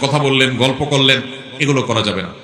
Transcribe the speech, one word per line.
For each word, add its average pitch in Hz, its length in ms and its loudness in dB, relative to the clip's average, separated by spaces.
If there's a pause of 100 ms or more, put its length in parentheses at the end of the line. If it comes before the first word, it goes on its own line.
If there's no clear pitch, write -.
কথা 143 180 0
বললেন, 135 380 2
গল্প 131 280 0
করলেন, 135 360 2 (380)
এগুলো 139 220 2
করা 117 200 -2
যাবে 95 200 -2
না। 85 80 -8 (140)